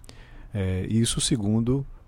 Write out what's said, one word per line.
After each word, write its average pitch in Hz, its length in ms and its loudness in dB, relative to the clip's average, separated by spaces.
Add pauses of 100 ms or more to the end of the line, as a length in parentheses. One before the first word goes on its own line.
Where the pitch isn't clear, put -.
(540)
É, 92 340 0
isso 113 320 2
segundo 117 640 2 (240)